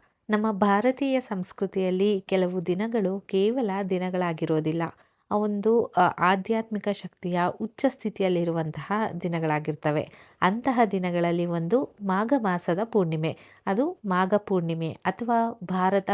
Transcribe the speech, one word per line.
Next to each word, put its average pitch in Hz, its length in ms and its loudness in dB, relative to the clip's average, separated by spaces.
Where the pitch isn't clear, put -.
ನಮ್ಮ 214 220 0
ಭಾರತೀಯ 233 680 2
ಸಂಸ್ಕೃತಿಯಲ್ಲಿ 190 1000 -2
ಕೆಲವು 185 440 0
ದಿನಗಳು 196 540 -2
ಕೇವಲ 208 520 0
ದಿನಗಳಾಗಿರೋದಿಲ್ಲ, 165 920 0
ಆ 208 60 0
ಒಂದು, 214 480 2
ಆ, - 160 2
ಆಧ್ಯಾತ್ಮಿಕ 202 720 0
ಶಕ್ತಿಯ 180 500 -4
ಉಚ್ಚ - 260 -2
ಸ್ಥಿತಿಯಲ್ಲಿರುವಂತಹ 170 1040 -2
ದಿನಗಳಾಗಿರ್ತವೆ. 156 880 -2
ಅಂತಹ 220 380 2
ದಿನಗಳಲ್ಲಿ 175 540 0
ಒಂದು 175 440 0
ಮಾಘ 202 360 0
ಮಾಸದ 180 460 0
ಪೂರ್ಣಿಮೆ, 160 540 0
ಅದು 262 400 0
ಮಾಘ 185 280 2
ಪೂರ್ಣಿಮೆ 165 580 0
ಅಥವಾ 233 720 -2
ಭಾರತ 190 500 0